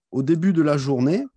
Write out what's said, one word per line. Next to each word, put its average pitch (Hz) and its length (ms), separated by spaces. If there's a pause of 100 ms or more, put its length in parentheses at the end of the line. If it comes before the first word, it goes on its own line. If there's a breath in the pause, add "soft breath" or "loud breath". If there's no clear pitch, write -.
(100)
au 131 120
début 165 300
de 165 100
la 147 140
journée 139 480 (120)